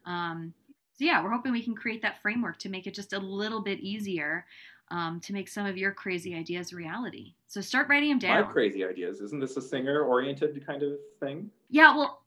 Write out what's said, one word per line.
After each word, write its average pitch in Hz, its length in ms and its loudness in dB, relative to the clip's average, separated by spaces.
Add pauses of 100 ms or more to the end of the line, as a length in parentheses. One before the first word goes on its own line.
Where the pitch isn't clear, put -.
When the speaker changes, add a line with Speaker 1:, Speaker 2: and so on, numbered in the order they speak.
Speaker 1:
Um, 170 480 -6 (400)
so 269 100 -4
yeah, 330 200 4
we're 226 80 0
hoping 240 200 -2
we 233 120 0
can 226 120 -2
create 220 260 -6
that 208 200 -4
framework 208 380 -2
to - 100 -8
make 190 160 -6
it 190 80 -8
just - 200 -10
a 202 60 0
little 202 420 -4
bit 196 180 -4
easier, 180 640 -4 (440)
um, 170 320 -4
to - 120 -8
make 190 140 -6
some 208 180 -4
of 190 120 -2
your 190 140 2
crazy 180 420 -4
ideas 175 400 -6
reality. 175 600 -10 (140)
So - 120 -8
start 269 280 0
writing 285 240 4
'em 262 80 4
Speaker 2:
My 220 220 6
Speaker 1:
down. - 0 -
Speaker 2:
crazy 101 420 2
ideas. 92 360 -4
Isn't 135 200 -6
this 131 160 -4
a 131 60 -4
singer-oriented 139 1040 0
kind 143 160 -4
of 143 160 -2 (220)
thing? 151 300 -8 (180)
Speaker 1:
Yeah, 302 280 10
well, - 300 0